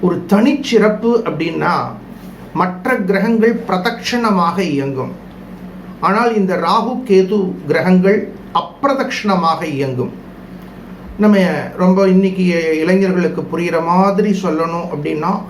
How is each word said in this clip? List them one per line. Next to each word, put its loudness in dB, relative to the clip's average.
ஒரு 2
தனிச்சிறப்பு 2
அப்படின்னா, -2
மற்ற 0
கிரகங்கள் 2
பிரதட்சணமாக 0
இயங்கும், -4
ஆனால் 2
இந்த 2
ராகு 0
கேது 4
கிரகங்கள் 4
அப்பிரதட்சணமாக 0
இயங்கும். -4
நம்ம 6
ரொம்ப 4
இன்னைக்கு 4
இளைஞர்களுக்கு 2
புரிகிற -2
மாதிரி 2
சொல்லணும் -2
அப்படின்னா -4